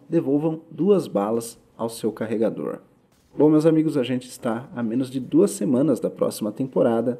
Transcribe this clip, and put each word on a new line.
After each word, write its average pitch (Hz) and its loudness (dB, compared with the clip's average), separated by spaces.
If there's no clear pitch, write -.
devolvam 160 0
duas 180 2
balas 110 -4
ao 117 -4
seu 110 -4
carregador. 107 -2
Bom, 147 6
meus 156 4
amigos, 156 4
a 123 2
gente 127 -4
está 120 -6
a 120 -6
menos 123 -2
de 135 -6
duas 165 2
semanas 139 0
da 98 -4
próxima - -4
temporada. 123 0